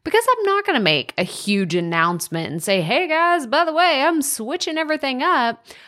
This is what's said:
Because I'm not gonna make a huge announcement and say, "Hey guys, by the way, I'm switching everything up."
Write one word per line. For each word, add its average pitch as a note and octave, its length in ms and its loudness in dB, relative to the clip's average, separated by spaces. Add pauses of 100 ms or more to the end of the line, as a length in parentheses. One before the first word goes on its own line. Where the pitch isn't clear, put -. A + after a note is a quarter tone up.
Because A4 280 2
I'm A#4+ 140 0
not G4+ 200 0
gonna E4+ 140 0
make D#3 380 2
a - 60 0
huge F#3+ 520 -2
announcement E3+ 760 0
and D#3+ 120 -6
say, G3 180 0
"Hey B3+ 260 0
guys, E4 380 2
by C#4+ 200 2
the D#4+ 80 -2
way, D#4+ 280 2
I'm D#4+ 200 2
switching D#4 560 -6
everything D4+ 440 -2
up." C4 440 0 (220)